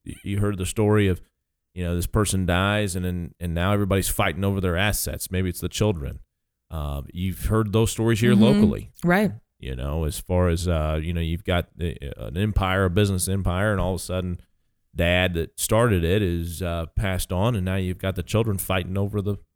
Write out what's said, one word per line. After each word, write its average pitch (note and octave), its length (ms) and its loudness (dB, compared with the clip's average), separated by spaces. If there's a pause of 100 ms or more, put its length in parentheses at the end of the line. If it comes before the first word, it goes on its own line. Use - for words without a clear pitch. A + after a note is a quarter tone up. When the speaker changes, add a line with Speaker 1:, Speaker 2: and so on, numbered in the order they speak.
Speaker 1:
you - 340 -8
heard G2+ 200 0
the F#2 80 -4
story G#2 420 4
of, F2 120 0 (540)
you F2+ 100 -6
know, F2 120 -2
this E2+ 100 -2
person F#2+ 400 0
dies G2 480 2
and, F#2 100 -4
and, F2+ 360 -6
and F2 140 -4
now F2+ 180 2
everybody's G2 360 2
fighting G2 360 -2
over G2 160 0
their F2+ 160 0
assets? - 540 -2
Maybe F#2 180 0
it's - 120 -6
the F2+ 80 -4
children. D#2 520 -2 (500)
Uh, C#2+ 320 -6 (100)
you've F2+ 340 -4
heard G#2+ 260 2
those A2+ 180 2
stories A2+ 300 0
here A#2 140 6
Speaker 2:
Mm-hmm. D3 80 8
Speaker 1:
locally. - 500 4 (100)
Speaker 2:
Right. F3 300 2 (260)
Speaker 1:
You C2 160 -8
know, C#2+ 300 -4
as D2 160 -4
far F2+ 280 2
as, E2+ 200 0
uh, D#2 340 0
you E2+ 100 -4
know, E2+ 80 -2
you've E2 240 -4
got F2 320 0
the, D#2 200 -4 (280)
an B1 120 -8
empire, G2 480 2
a F2+ 60 2
business G2 360 2
empire, F#2+ 460 0
and F#2+ 80 0
all F2+ 140 0
of E2+ 60 -6
a - 40 -10
sudden F2+ 360 -4 (540)
dad F2+ 400 2
that E2 240 -6
started A2 460 2
it G2 180 2
is, E2+ 400 -2
uh, E2+ 240 -4 (100)
passed F#2+ 360 -2
on, G#2 240 2
and F2+ 80 -2
now F#2 120 -2
you've F#2 220 -2
got F#2+ 160 -2
the F2+ 80 -4
children G#2+ 360 0
fighting F#2 400 -2
over G2+ 240 -2
the, G2+ 140 -2 (200)